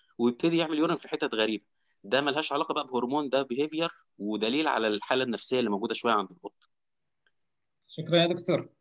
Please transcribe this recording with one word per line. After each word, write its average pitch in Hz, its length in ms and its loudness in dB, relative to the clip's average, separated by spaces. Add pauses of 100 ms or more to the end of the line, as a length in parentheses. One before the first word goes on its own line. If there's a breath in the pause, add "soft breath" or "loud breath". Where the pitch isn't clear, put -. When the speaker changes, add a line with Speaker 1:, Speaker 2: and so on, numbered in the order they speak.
(180)
Speaker 1:
ويبتدي 123 380 2
يعمل 160 220 0
يورين 170 180 2
في - 120 -10
حتت 147 260 -4
غريبة. 110 300 0 (400)
ده 120 160 2
ملهاش 147 320 -2
علاقة 147 220 0
بقى 143 120 -4
بهرمون، 127 420 -2
ده 135 160 0 (100)
behavior 156 340 -2 (300)
ودليل 110 500 0
على 113 200 2
الحالة 127 360 0
النفسية 123 340 -2
اللي 113 120 2
موجودة 104 240 -2
شوية 117 180 2
عند 98 180 2
القط. - 240 -16 (1300)
Speaker 2:
شكرًا 160 280 0
يا 170 100 6
دكتور. 170 420 0 (120)